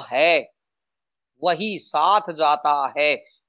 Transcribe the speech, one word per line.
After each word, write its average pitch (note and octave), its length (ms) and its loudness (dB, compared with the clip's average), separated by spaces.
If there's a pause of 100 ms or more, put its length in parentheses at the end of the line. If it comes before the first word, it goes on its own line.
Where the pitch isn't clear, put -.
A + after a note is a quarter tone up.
(120)
है D3+ 420 2 (880)
वही F3+ 340 -2
साथ F#3 540 0
जाता D3 640 0
है। D3 160 4 (360)